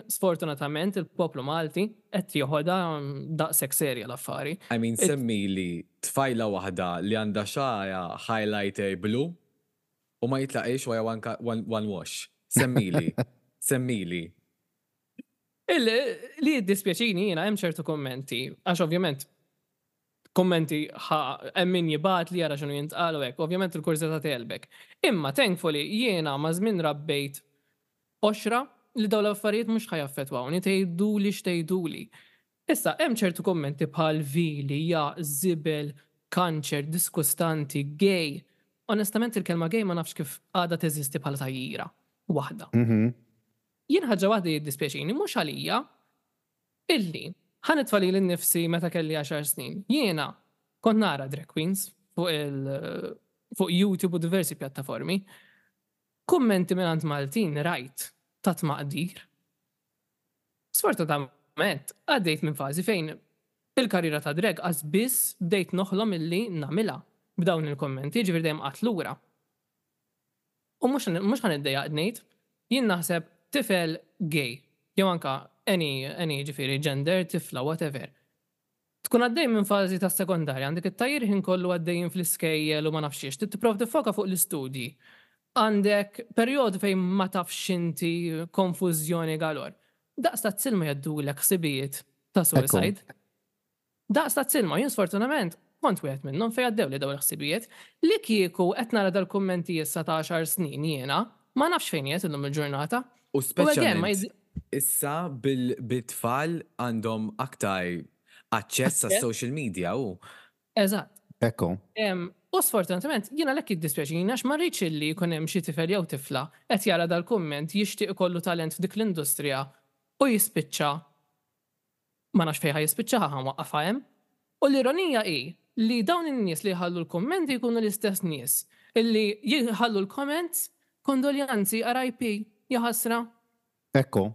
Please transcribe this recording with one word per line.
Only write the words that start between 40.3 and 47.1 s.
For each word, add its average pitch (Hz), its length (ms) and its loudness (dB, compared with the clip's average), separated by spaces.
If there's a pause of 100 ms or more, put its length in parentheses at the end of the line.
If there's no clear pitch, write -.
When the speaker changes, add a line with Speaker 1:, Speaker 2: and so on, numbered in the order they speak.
Speaker 1:
għadha 175 300 0
teżisti 151 400 -2
bħala 139 200 -4
tajjira 131 480 -6 (420)
waħda. 139 420 -4
Speaker 3:
Mhm. 117 400 4 (760)
Speaker 1:
Jien 339 180 4
ħaġa 190 220 4
waħda 202 180 2
jiddispjaċini, 147 640 -2
mhux 339 240 -4
għalija, 156 420 -2 (1120)
illi 202 360 0 (380)